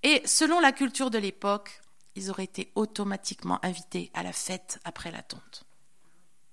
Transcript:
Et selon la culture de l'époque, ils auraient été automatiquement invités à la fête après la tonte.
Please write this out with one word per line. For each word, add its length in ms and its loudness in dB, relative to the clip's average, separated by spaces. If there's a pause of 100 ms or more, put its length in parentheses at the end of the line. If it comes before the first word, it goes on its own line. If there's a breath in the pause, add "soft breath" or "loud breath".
Et 220 6
selon 360 6
la 100 8
culture 380 0
de 80 0
l'époque, 640 -2 (340)
ils 140 -8
auraient 160 -4
été 300 -10
automatiquement 840 -2
invités 520 -6
à 100 -4
la 80 -8
fête 540 -6
après 260 -10
la 100 -12
tonte. 440 -16 (880)